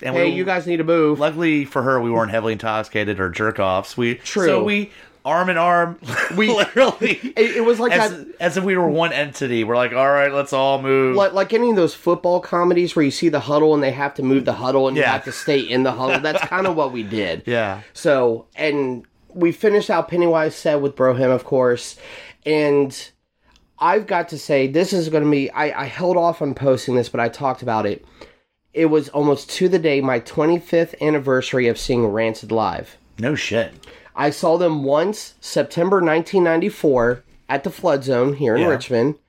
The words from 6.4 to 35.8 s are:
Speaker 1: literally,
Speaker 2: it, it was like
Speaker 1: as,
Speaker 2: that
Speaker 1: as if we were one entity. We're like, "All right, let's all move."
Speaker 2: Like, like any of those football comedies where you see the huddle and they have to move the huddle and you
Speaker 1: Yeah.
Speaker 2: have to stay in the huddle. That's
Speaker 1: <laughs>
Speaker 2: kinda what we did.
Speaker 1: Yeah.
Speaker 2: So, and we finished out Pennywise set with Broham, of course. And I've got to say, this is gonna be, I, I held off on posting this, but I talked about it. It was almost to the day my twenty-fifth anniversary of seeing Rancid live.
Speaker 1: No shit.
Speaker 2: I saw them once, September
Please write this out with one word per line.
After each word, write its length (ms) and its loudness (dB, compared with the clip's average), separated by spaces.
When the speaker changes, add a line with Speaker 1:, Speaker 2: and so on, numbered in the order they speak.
Speaker 1:
literally, 680 0
Speaker 2:
it, 220 2
it 60 2
was 140 2
like 140 0
Speaker 1:
as, 180 2
Speaker 2:
that 160 -14
Speaker 1:
as 160 -2
if 80 -2
we 120 0
were 120 2
one 240 0
entity. 500 -2
We're 140 0
like, 160 0
"All 180 2
right, 220 2
let's 200 -2
all 300 2
move." 320 2
Speaker 2:
Like, 180 4
like 200 0
any 180 2
of 60 2
those 180 2
football 460 0
comedies 560 0
where 80 4
you 80 2
see 160 0
the 120 0
huddle 320 2
and 120 2
they 80 2
have 220 -4
to 100 -6
move 220 2
the 80 0
huddle 340 0
and 80 -2
you 80 2
Speaker 1:
Yeah. 80 2
Speaker 2:
have 140 -4
to 60 -10
stay 280 0
in 240 0
the 80 0
huddle. 280 -2
That's 240 -2
Speaker 1:
<laughs> 40 -6
Speaker 2:
kinda 240 -2
what 180 -2
we 140 -6
did. 420 -4
Speaker 1:
Yeah. 360 -2
Speaker 2:
So, 540 0
and 480 -2
we 180 2
finished 380 2
out 180 0
Pennywise 480 2
set 240 0
with 160 -2
Broham, 340 2
of 140 0
course. 520 0
And 640 0
I've 280 2
got 240 -4
to 80 -8
say, 280 0
this 260 0
is 180 0
gonna 200 2
be, 200 0
I, 320 -2
I 20 -6
held 320 -2
off 260 0
on 120 -4
posting 400 0
this, 140 0
but 120 -4
I 80 0
talked 340 -6
about 240 -2
it. 180 -6
It 120 2
was 240 2
almost 400 0
to 180 0
the 100 2
day 220 0
my 200 0
twenty-fifth 800 0
anniversary 680 0
of 100 0
seeing 280 0
Rancid 460 -2
live. 440 -2
Speaker 1:
No 160 -2
shit. 380 -2
Speaker 2:
I 140 0
saw 260 0
them 280 0
once, 560 -2
September 600 0